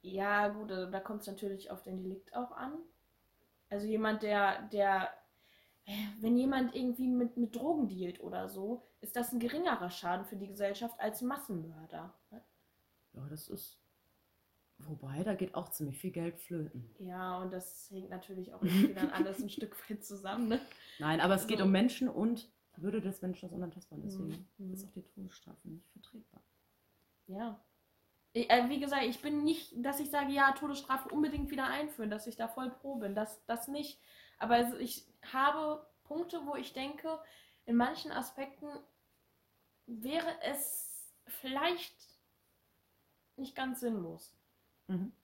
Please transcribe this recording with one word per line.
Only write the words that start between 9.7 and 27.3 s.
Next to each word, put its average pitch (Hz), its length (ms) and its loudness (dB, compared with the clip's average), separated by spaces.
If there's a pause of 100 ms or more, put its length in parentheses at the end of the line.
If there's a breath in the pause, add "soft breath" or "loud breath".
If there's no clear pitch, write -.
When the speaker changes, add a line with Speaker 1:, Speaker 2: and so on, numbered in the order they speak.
Speaker 1:
Schaden 185 360 -2
für - 100 -10
die 196 120 -6
Gesellschaft 202 520 -2
als 214 220 -2
ein 247 60 0
Massenmörder, 165 880 -6 (180)
ne? 226 100 -16 (720)
Speaker 2:
Ja, 131 160 -10
das 156 200 -10
ist, - 300 -10 (1000)
wobei, 147 460 -6
da 208 100 2
geht 185 220 -2
auch 175 140 -4
ziemlich 143 280 -4
viel 185 140 -6
Geld 170 280 -4
flöten. 151 600 -8
Speaker 1:
Ja, 185 420 -6
und 185 100 -4
das - 400 -10
hängt 190 180 -10
natürlich 185 440 -10
auch - 80 -8
irgendwie 190 320 6
dann 294 160 0
alles 196 320 0
ein 208 80 -4
Speaker 2:
<laughs> - 0 -
Speaker 1:
Stück - 260 -8 (140)
weit 208 140 -8
zusammen, 202 460 -4
ne? 254 120 2 (380 loud breath)
Speaker 2:
Nein, 156 220 4
aber 180 140 8
es 190 120 2
geht 220 120 2
Speaker 1:
So. 196 60 6
Speaker 2:
um 196 60 10
Menschen 240 380 6
und 233 400 0 (280)
Würde 202 240 0
des 190 200 -4
Menschen 185 280 -4
ist - 40 -10
unantastbar, 175 480 -8
deswegen 190 460 -8 (100)
Speaker 1:
Mhm. 190 160 -8
Speaker 2:
ist 190 140 -10
auch - 60 -18
die 185 100 -10
Todesstrafe - 640 -16
nicht 165 240 -14
vertretbar. - 500 -20 (840)
Speaker 1:
Ja. 208 320 -6 (720)